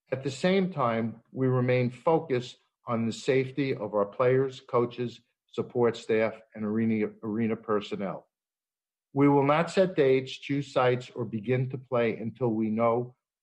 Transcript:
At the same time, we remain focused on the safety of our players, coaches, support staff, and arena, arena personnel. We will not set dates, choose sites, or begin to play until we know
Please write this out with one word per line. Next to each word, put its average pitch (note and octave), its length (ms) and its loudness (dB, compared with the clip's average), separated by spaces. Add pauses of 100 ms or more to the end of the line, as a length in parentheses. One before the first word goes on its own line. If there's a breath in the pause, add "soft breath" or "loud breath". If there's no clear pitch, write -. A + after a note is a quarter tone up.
(120)
At C3 120 -6
the C#3 80 -4
same F#3 400 0
time, A2+ 460 -2 (160)
we C3 140 0
remain B2 420 2
focused C3+ 680 -2 (300)
on A#2 180 -2
the A2 60 -2
safety C3+ 600 -2
of G2+ 200 -8
our G#2 120 2
players, C3 560 0
coaches, A#2+ 580 -4 (320)
support A#2 460 0
staff, A2 360 0 (220)
and A2 80 -10
arena, A2 440 0 (160)
arena A2 340 -2
personnel. G2+ 720 -4 (840)
We C#3+ 160 4
will C#3+ 160 6
not D#3 280 2
set F#3 260 2
dates, C3 340 4
choose - 400 -6
sites, B2+ 420 0
or B2 120 -6
begin A#2+ 460 -2
to C3+ 60 -8
play A#2+ 380 -2
until A#2 340 -4
we A2 200 0
know A#2 460 0 (280)